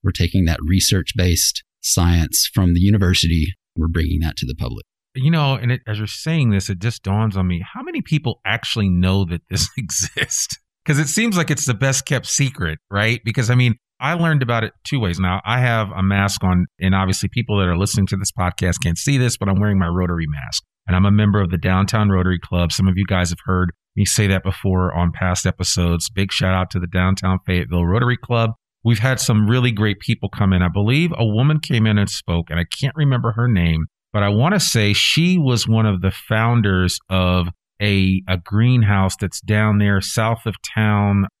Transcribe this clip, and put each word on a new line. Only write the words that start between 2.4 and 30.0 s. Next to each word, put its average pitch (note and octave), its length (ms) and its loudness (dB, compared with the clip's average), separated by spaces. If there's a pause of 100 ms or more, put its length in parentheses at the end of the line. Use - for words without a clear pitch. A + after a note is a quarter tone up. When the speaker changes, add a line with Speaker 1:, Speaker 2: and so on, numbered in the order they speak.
Speaker 1:
from F2+ 200 2
the E2+ 60 2
university, F2 760 2 (240)
we're D#2 120 -2
bringing E2 320 -2
that - 160 -4
to - 80 -6
the B1+ 100 -6
public. A#1 300 -8 (300)
Speaker 2:
You C3 160 0
know, C#3+ 240 0
and A#2+ 160 -4
it, B2+ 140 -4
as G#2+ 120 -6
you're G#2+ 100 -6
saying D#3 420 -2
this, G2 200 0
it F#2 100 -4
just A2+ 240 -6
dawns G#2 320 0
on F#2 120 0
me, F2 140 -2 (120)
how C4 100 -12
many D#4+ 180 -8
people D3 440 -4
actually G#2 440 -2
know F#2 360 2
that E2+ 240 -6
this - 240 -2
<laughs> - 40 -10
exists? - 800 -6 (280)
'Cause C#3+ 140 2
it D#3 80 0
seems G#3+ 300 0
like D#3 140 0
it's - 140 -2
the B2+ 80 0
best C3 320 -2
kept B2+ 200 -4
secret, E2+ 540 -2 (100)
right? A2 340 0
Because, A2+ 260 -2
I B2+ 60 4
mean, B2 200 4 (260)
I C#3+ 140 -2
learned D#3+ 280 2
about A2+ 220 -2
it - 80 -10 (120)
two C#3+ 140 -2
ways. F2 200 0
Now, F#2 260 0
I A#2 140 0
have A2+ 320 0
a F#2 120 -4
mask G2 400 0
on, F2+ 220 2 (160)
and F#2 120 2
obviously F#2+ 360 0
people - 300 -2
that F#2 80 2
are F2 100 0
listening G2 300 0
to G2 100 -2
this G2 140 -2
podcast F2+ 520 -2
can't E2+ 140 0
see C#3+ 200 0
this, B2 200 0
but G#2 100 -2
I'm G2 120 2
wearing G#2 200 2
my F2 80 0
Rotary F2 400 -2
mask. D2 360 -8 (240)
And F2+ 80 2
I'm F#2+ 100 4
a G2+ 60 4
member G#2 300 4
of F2 100 0
the F#2 60 -2
Downtown G2 520 2
Rotary F#2 300 2
Club. F2 340 -2
Some F#2+ 160 2
of F2+ 80 2
you G2 80 0
guys F2+ 240 0
have E2 160 -6
heard F2+ 260 0 (240)
me G2+ 80 0
say G2+ 240 2
that F#2+ 160 2
before F#2 500 0
on E2+ 200 2
past F2+ 320 -2
episodes. F2 640 -2
Big G2 240 -4
shout F#2+ 200 0
out F#2 180 0
to G2 80 -2
the F2 80 -4
Downtown F#2 580 0
Fayetteville F2 400 0
Rotary A#2+ 320 2
Club. A2+ 340 -2 (320)
We've A#2 160 2
had C3 220 0
some G#2+ 280 2
really B2 220 2
great G#2 300 -2